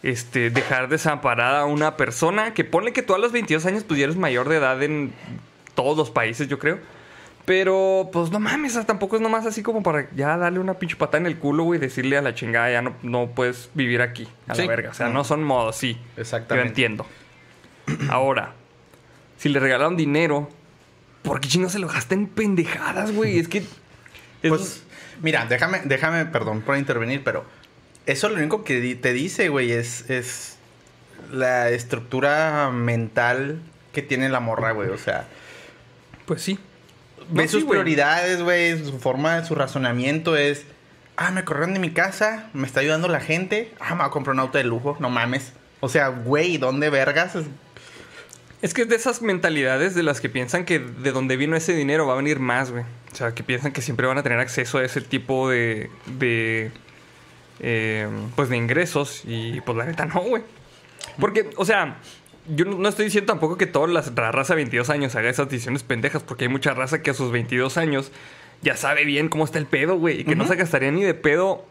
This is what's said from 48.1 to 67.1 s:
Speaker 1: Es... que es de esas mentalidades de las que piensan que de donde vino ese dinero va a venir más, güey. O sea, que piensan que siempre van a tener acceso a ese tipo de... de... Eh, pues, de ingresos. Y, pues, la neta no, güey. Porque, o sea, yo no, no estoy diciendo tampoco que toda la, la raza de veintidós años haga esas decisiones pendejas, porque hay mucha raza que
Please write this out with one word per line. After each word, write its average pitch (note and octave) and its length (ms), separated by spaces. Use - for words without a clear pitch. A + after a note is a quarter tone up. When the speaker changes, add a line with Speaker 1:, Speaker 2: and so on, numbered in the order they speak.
Speaker 1:
Es... F3+ 120
que B3 100
es A3+ 60
de A#3 60
esas A#3 260
mentalidades E3 720
de F3 100
las C#3+ 180
que C#3 80
piensan B2+ 360
que E3 140
de B2+ 320
donde C3 260
vino D3 200
ese E3 180
dinero D3 320
va B2+ 60
a C3 40
venir C#3+ 220
más, B2+ 320
güey. A#2+ 140
O - 40
sea, A#2 200
que - 80
piensan C3 300
que C#3 100
siempre B2+ 240
van C3 100
a C#3+ 60
tener A#2+ 160
acceso B2+ 400
a B2+ 40
ese B2+ 180
tipo C3 480
de... A#2 420
de... A2+ 640
Eh, A2 480
pues, C#3 140
de B2 80
ingresos. C#3 680
Y, A#2 360
pues, A#2 160
la A#2 80
neta D#3+ 200
no, G#3 160
güey. A3 220
Porque, G#3 360
o F#3+ 100
sea, F3 320
yo D#3+ 180
no, G3 120
no G3 120
estoy G#3+ 160
diciendo G3+ 260
tampoco D#3+ 260
que F#3 100
toda D3 200
la, E3+ 160
la A#2 160
raza C3+ 220
de E3 40
veintidós A#2+ 320
años C#3 260
haga A2+ 140
esas C3+ 200
decisiones B2+ 340
pendejas, C3+ 400
porque C3 220
hay B2 40
mucha C3+ 240
raza C3 300
que C#3+ 80